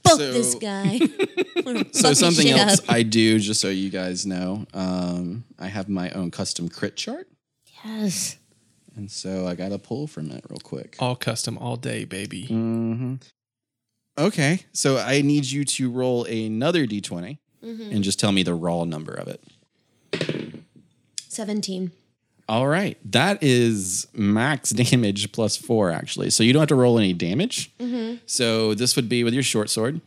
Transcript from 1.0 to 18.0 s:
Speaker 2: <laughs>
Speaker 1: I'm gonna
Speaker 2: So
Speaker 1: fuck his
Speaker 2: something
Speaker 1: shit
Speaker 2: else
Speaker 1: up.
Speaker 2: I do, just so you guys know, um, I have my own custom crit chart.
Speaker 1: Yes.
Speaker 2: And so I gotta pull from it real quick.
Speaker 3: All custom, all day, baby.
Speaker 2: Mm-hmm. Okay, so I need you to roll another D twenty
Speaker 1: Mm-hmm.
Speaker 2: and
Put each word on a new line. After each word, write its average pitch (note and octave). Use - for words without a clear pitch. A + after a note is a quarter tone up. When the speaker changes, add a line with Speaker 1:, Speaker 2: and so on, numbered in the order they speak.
Speaker 2:
<laughs> F#4
Speaker 1:
I'm F4
gonna A#3
Speaker 2:
So -
Speaker 1:
fuck -
his C#3
Speaker 2:
something E3
Speaker 1:
shit C3+
Speaker 2:
else G3+
Speaker 1:
up. -
Speaker 2:
I A#2
do, A2
just G#2
so F#2+
you F#2+
guys F#2
know, F#2
um, F2+
I F2+
have G2
my F2+
own F2+
custom F2
crit -
chart. D#4+
Speaker 1:
Yes. G#3+
Speaker 2:
And G#2
so F#2
I F2
gotta F#2+
pull C3
from D#2
it A#1+
real -
quick. -
Speaker 3:
All B2+
custom, A#2
all B2
day, A#2+
baby. F#2+
Speaker 2:
Mm-hmm. A2+
Okay, E3
so C3+
I B2+
need D3
you C#3
to C3
roll B2
another A2+
D G#2
twenty F#2+
Speaker 1:
Mm-hmm. A3+
Speaker 2:
and G2+